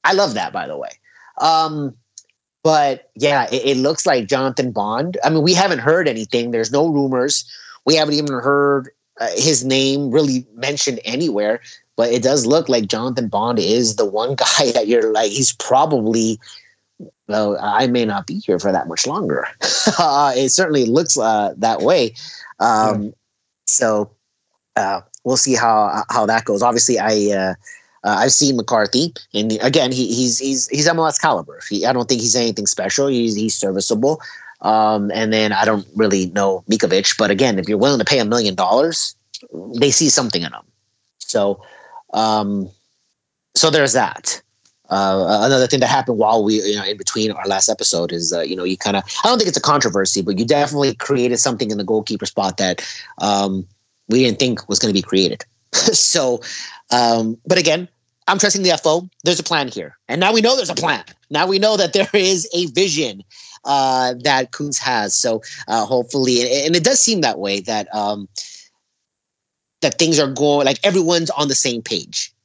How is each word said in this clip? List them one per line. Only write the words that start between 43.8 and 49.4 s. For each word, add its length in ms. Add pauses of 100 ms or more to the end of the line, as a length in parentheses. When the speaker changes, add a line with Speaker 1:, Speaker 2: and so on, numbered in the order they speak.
Speaker 1:
that. 460 (500)
Uh, 540
another 240
thing 120
that 100
happened 280
while 260
we, 200
you 120
know, 80
in 140
between 320
our 160
last 240
episode 420
is, 220
uh, 80
you 140
know, 80
you 120
kinda, 280 (200)
I 40
don't 100
think 100